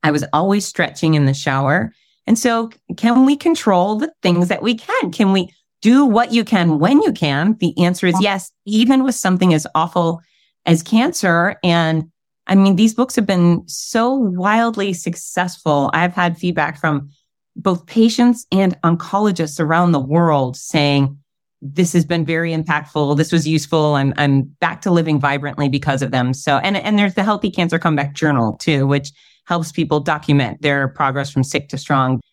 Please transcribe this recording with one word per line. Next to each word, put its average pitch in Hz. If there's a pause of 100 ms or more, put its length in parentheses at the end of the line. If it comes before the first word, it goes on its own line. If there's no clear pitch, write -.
I 156
was 139
always 196
stretching -
in 147
the 135
shower. 143 (340)
And 226
so 226 (280)
can 240
we 285
control 214
the 285 (100)
things 175
that -
we 240
can? 381
Can 190
we 190 (280)
do 254
what 233
you 226
can 170
when 247
you 359
can? 156
The -
answer 180
is 175
yes, 196 (140)
even 240
with 262
something 185
as 151
awful 165 (460)
as 160
cancer. 202
And 160 (380)
I 190
mean, 196
these 220
books 254
have 220
been 175
so 233
wildly 208
successful. 170
I've 180
had 175
feedback 151
from 143 (460)
both 180
patients 233
and 190
oncologists 170
around 170
the 147
world 139
saying, 143 (440)
"This 151
has 170
been 170
very 165
impactful. 151
This 156
was 160
useful. 151
I'm, 139
I'm 139 (160)
back 170
to 196
living 160
vibrantly 143
because 139
of 117
them." 127
So, 139
and, 196
and 208
there's 202
the 202
Healthy 208
Cancer 170
Comeback 143
Journal 123
too, 139
which 139 (340)
helps 170
people 151
document 143
their 139
progress 139
from 135
sick -
to 147
strong. 131 (140)